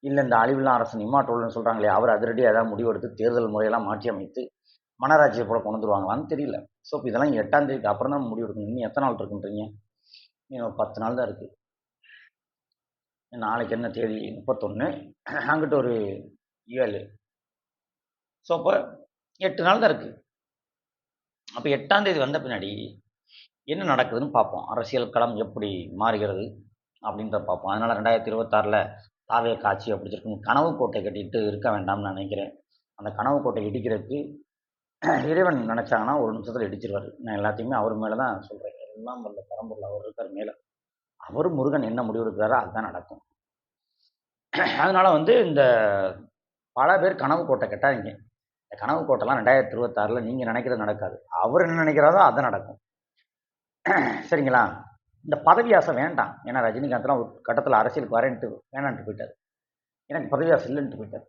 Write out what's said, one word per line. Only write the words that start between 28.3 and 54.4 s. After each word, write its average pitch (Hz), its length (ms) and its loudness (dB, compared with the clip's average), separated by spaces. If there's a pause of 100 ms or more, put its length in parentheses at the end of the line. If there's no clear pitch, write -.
இருபத்தாறுல 107 460 2 (520)
தாவே 117 280 2
காட்சியை 101 380 -2
பிடிச்சிருக்குன்னு 95 500 -10
கனவு 139 260 2
கோட்டை 110 300 -2
கட்டிட்டு 104 440 -6
இருக்க 104 240 -4
வேண்டாம்னு 101 360 -2
நான் 95 100 -6
நினைக்கிறேன். 98 340 -6 (480)
அந்த 104 140 -8
கனவு 127 280 0
கோட்டை 120 260 -2
இடிக்கிறதுக்கு 113 520 -4 (1080)
இறைவன் 160 400 2
நினைச்சாங்கன்னா 117 520 0
ஒரு 113 140 0
நிமிஷத்துல 113 340 -6
இடிச்சிருவாரு. 98 420 -6 (100)
நான் 110 200 -6
எல்லாத்தையுமே 110 400 -2
அவர் 110 220 0
மேலதான் 110 480 -2
சொல்றேன். 104 280 -14 (120)
எல்லாம் 117 340 -14
வல்ல 104 220 -14
பரம்பொருள் 107 440 -12
அவர் 104 180 -10
இருக்கார் 104 300 -12
மேல. 107 140 -8 (680)
அவர் 135 320 -2
முருகன் 139 360 0
என்ன 117 140 -2
முடிவு 113 220 -2
எடுக்கிறாரோ 110 340 0
அதுதான் 107 320 -4
நடக்கும். - 320 -16 (1600)
அதனால 185 340 6
வந்து 202 200 4 (120)
இந்த 147 180 4 (1120)
பல 160 220 6
பேர் 185 240 2
கனவு 156 220 2
கோட்டை 127 240 0
கட்டாதீங்க. 110 440 0 (500)
இந்த - 160 -20
கனவு 139 240 -2
கோட்டைலாம் 127 380 0
ரெண்டாயிரத்தி 123 340 4
இருபத்தாறுல 113 480 -2
நீங்க 123 220 -4
நினைக்கிறது 117 400 -2
நடக்காது. 104 320 -4 (220)
அவர் 127 260 4
என்ன 165 180 0
நினைக்கிறாரோ 156 400 6
அதான் 131 260 4
நடக்கும். 101 300 -8 (1500)
சரிங்களா? 135 380 4 (640)